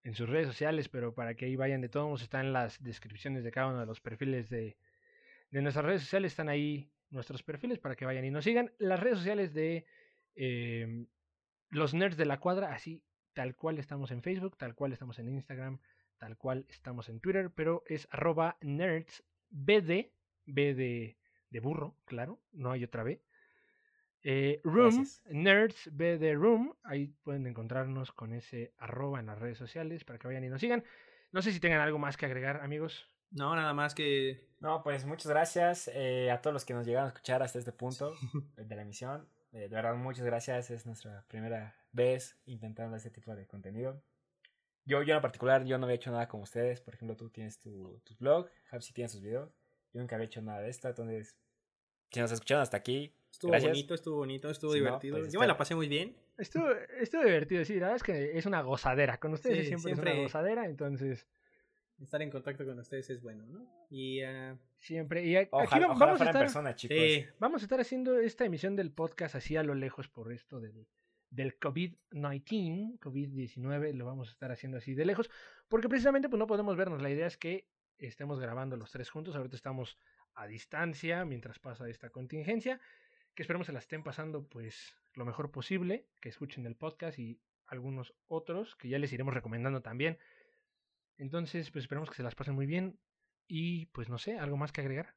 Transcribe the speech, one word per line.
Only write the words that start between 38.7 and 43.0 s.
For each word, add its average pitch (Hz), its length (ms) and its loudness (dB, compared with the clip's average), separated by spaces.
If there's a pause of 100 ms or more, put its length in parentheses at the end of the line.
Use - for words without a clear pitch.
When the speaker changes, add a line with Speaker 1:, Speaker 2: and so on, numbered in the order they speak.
Speaker 2:
la 107 60 -10
emisión. 127 460 -10 (240)
Eh, 104 160 -10
de - 0 -
verdad, 113 260 0
muchas 123 300 -4
gracias, 120 460 -2
es 117 160 -8
nuestra 107 420 -12
primera 110 480 -6 (160)
vez 123 540 2
intentando 113 500 -10
este 110 140 -12